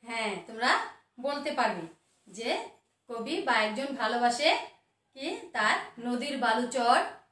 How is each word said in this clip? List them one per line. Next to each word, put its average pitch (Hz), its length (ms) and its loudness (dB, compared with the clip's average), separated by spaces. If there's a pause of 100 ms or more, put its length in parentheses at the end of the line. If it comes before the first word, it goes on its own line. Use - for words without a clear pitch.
হ্যাঁ, 226 280 -4 (140)
তোমরা 233 240 -2 (500)
বলতে 285 320 -4
পারবে 190 320 0 (440)
যে 226 220 -6 (580)
কবি 233 340 -4
বা 247 200 2
একজন 220 260 -2 (120)
ভালোবাসে 240 500 2 (680)
কি 269 100 -8 (260)
তার 220 240 4 (220)
নদীর 247 400 -2
বালুচর 240 600 4 (340)